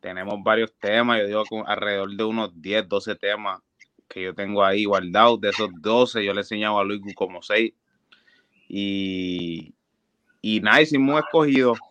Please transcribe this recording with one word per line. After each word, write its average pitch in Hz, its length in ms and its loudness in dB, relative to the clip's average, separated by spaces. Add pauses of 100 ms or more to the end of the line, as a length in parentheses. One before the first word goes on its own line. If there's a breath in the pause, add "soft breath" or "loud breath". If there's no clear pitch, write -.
Tenemos 98 420 -10
varios 110 380 2
temas, 113 400 2
yo 101 80 0
digo 107 160 0
que 110 220 -8
alrededor 101 500 -4
de 110 80 -2
unos 110 260 -4 (100)
diez, 98 280 -2
doce 101 260 -4
temas 101 460 -4 (480)
que 95 140 -12
yo 92 120 -8
tengo 101 300 0
ahí 101 200 2
guardados. 101 560 4
De 101 100 0
esos 104 200 -2 (100)
doce, 113 440 2
yo 98 80 0
le 101 80 -2
he - 20 -4
enseñado 107 380 -2
a 98 40 2
Luis 101 160 -4 (140)
como 92 280 -6
seis. 110 320 0 (960 soft breath)
Y, 92 1040 -6 (680)
y 110 200 -2
nada, 107 220 6
hicimos 143 320 2
un 151 60 4
escogido. 139 540 4 (160)